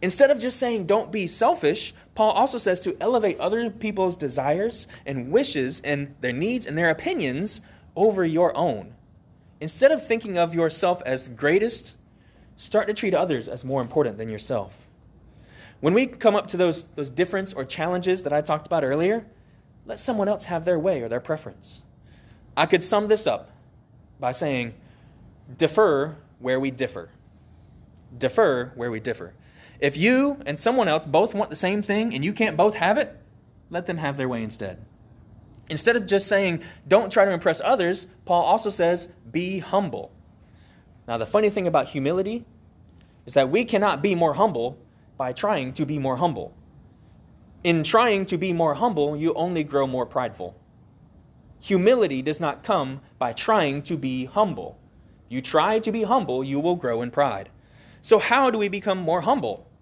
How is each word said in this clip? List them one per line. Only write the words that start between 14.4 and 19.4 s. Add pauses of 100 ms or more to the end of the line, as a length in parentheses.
When
we
come
up
to
those, (120)
those
difference
or
challenges
that
I
talked
about
earlier, (600)